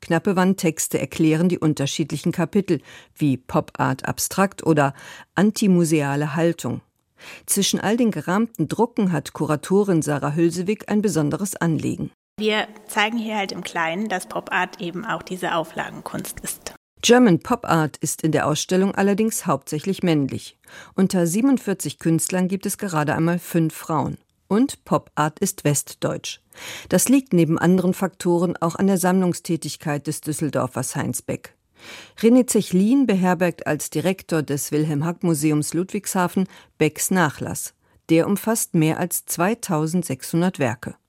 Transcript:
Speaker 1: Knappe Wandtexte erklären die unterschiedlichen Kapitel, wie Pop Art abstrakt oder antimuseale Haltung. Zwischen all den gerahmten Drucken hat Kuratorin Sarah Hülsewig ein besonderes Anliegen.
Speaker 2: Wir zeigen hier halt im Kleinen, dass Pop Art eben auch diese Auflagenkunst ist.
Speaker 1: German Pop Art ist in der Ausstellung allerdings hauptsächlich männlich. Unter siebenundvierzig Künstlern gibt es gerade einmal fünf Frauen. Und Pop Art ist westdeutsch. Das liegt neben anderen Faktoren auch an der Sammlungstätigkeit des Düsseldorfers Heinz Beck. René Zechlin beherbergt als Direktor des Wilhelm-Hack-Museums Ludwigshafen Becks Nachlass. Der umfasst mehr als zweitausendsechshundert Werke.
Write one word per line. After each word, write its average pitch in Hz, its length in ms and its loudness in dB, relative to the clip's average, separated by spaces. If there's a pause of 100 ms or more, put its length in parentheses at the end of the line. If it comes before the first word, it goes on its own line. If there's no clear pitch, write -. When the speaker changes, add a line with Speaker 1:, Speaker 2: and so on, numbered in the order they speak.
Speaker 1:
Knappe 170 300 0
Wandtexte 185 640 0
erklären 160 500 2
die 175 80 0
unterschiedlichen 147 720 -2
Kapitel, 180 480 0 (360)
wie 139 220 2
Pop - 400 -4
Art 131 300 -2
abstrakt - 560 -2
oder 147 300 4 (400)
antimuseale 156 1000 2
Haltung. 165 460 -2 (680)
Zwischen 196 320 0
all 208 180 0
den 233 140 2
gerahmten 175 560 -2
Drucken 214 440 0
hat 147 220 -4
Kuratorin 165 680 0
Sarah 147 320 -2
Hülsewig 170 540 0
ein 208 120 2
besonderes 160 540 0
Anliegen. 147 560 -2 (260)
Speaker 2:
Wir 214 300 0 (200)
zeigen 220 300 0
hier 220 180 -4
halt 196 160 -4
im 185 120 -10
Kleinen, 170 440 -4
dass 190 220 -4
Pop - 220 -8
Art 180 280 -2
eben 170 260 -8
auch 165 180 -6
diese 180 320 -6
Auflagenkunst - 880 -8
ist. - 340 -12 (260)
Speaker 1:
German 233 380 6
Pop - 260 -6
Art 156 320 0
ist - 240 -6
in 160 100 0
der 147 140 2
Ausstellung 185 480 0
allerdings 202 540 0
hauptsächlich 151 560 -4
männlich. 139 560 -2 (340)
Unter 185 320 2
siebenundvierzig 196 720 0
Künstlern 175 500 0
gibt 190 200 -4
es 196 100 -6
gerade 151 380 -2
einmal 170 240 0
fünf 160 340 0
Frauen. - 460 -4 (280)
Und 233 380 0
Pop - 300 -2
Art 151 240 -2
ist - 240 -4
westdeutsch. - 760 -4 (480)
Das - 220 2
liegt 269 240 4
neben 165 240 4
anderen 185 380 4
Faktoren 175 600 0
auch 165 200 -2
an 190 100 2
der 190 140 4
Sammlungstätigkeit 165 1040 0
des 151 160 -6
Düsseldorfers 131 760 -4
Heinz 127 280 -4
Beck. - 320 -8 (640)
René 240 260 6
Zechlin 226 600 2
beherbergt 180 580 0
als - 240 -4
Direktor 165 540 -2
des - 280 -4
Wilhelm-Hack-Museums 156 1040 0
Ludwigshafen 185 720 -2 (300)
Becks - 320 0
Nachlass. 151 640 -2 (360)
Der 165 180 4
umfasst 220 480 -2
mehr 156 240 2
als - 260 -6
zweitausendsechshundert 170 1300 -2
Werke. 123 360 -4 (140)